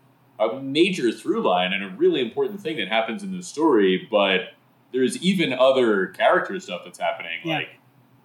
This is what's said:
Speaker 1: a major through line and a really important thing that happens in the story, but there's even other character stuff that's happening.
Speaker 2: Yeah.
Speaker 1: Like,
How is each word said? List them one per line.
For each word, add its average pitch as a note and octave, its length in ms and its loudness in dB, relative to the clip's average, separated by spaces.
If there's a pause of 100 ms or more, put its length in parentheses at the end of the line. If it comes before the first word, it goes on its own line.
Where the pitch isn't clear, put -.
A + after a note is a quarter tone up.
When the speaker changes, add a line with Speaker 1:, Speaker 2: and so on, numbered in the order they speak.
(400)
Speaker 1:
a A2+ 220 -2
major D3 500 0
through G3+ 300 -2
line F#2 320 2
and G2 100 -4
a F#2+ 60 -10
really D3 320 2
important G3 400 -4
thing D#3+ 160 -6
that F#2+ 100 -4
happens A2+ 360 -2
in F#2+ 120 -8
the F2+ 80 -10
story, G#2 680 2
but G2 440 0 (400)
there's B2+ 280 0
even E3+ 320 2
other B2 540 4
character A2+ 520 0
stuff F2+ 260 -10
that's F2 140 -18
happening. E2+ 440 -4
Speaker 2:
Yeah. D#3+ 140 -4
Speaker 1:
Like, - 120 -6 (560)